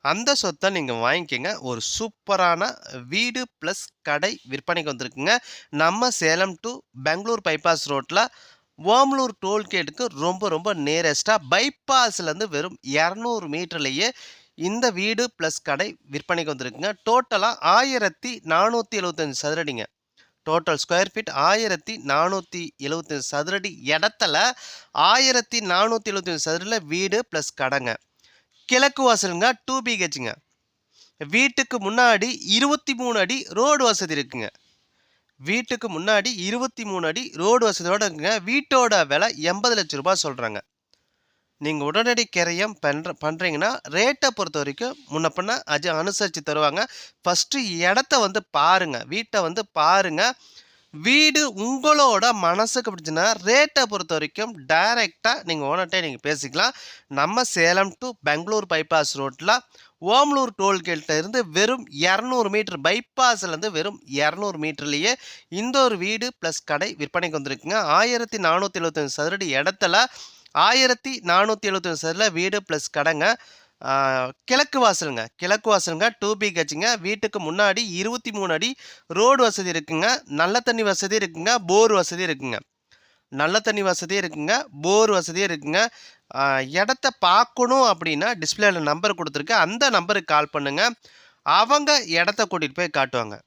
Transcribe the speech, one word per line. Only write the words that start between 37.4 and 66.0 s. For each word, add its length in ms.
ரோடு 260
வசதியோட 380
இருக்குங்க. 260
வீட்டோட 500
விலை 160
எண்பது 260
லட்சம் 240
ரூபாய் 220
சொல்றாங்க. 360
நீங்க 300
உடனடி 360
கிரயம் 400
பண்ற-, 380
பண்றீங்கன்னா 480
ரேட்டை 440
பொறுத்த 240
வரைக்கும் 340
முன்ன 260
பின்ன 220
அஜ-, 260
அனுசரிச்சு 480
தருவாங்க. 320
ஃபஸ்ட்டு 420
இடத்த 340
வந்து 160
பாருங்க, 380
வீட்டை 340
வந்து 160
பாருங்க. 420
வீடு 460
உங்களோட 640
மனசுக்கு 480
பிடிச்சுன்னா 340
ரேட்டை 440
பொறுத்த 260
வரைக்கும் 360
டைரக்டா 640
நீங்க 220
ஓனர்கிட்ட 340
நீங்க 220
பேசிக்கலாம். 500
நம்ம 260
சேலம் 360
to 80
பெங்களூர் 440
பைபாஸ் 480
ரோட்ல 340
ஓமலூர் 580
டோல்கேட்ல 600
இருந்து 220
வெறும் 280
இருநூறு 500
மீட்டர், 320
பைபாஸ்ல 680
இருந்து 240
வெறும் 220
இருநூறு 420
மீட்டர்லயே 480
இந்த 160
ஒரு 160